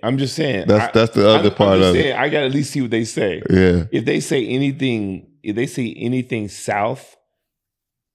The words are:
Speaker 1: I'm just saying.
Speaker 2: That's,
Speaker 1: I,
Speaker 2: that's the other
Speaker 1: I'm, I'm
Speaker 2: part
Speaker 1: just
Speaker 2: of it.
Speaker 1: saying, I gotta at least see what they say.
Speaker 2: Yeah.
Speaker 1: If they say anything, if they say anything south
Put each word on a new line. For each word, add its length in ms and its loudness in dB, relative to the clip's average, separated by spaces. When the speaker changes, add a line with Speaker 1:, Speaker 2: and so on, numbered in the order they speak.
Speaker 1:
I'm 140 -2
just 180 -4
saying. 320 -4
Speaker 2:
That's, 220 2
Speaker 1:
I, 20 -6
Speaker 2:
that's 220 4
the 160 4
other 100 6
Speaker 1:
I'm, 120 2
I'm 40 -14
Speaker 2:
part 240 4
Speaker 1:
just 120 6
Speaker 2:
of 40 2
it. 60 2
Speaker 1:
saying, 160 -2
I 120 -2
gotta 180 0
at 40 -2
least 200 -4
see 100 -4
what 100 -6
they 140 0
say. 440 -4
Speaker 2:
Yeah. 420 4
Speaker 1:
If 140 -2
they 140 0
say 280 -2
anything, 800 -4
if 120 -6
they 120 -2
say 300 -6
anything 520 -4
south 640 -6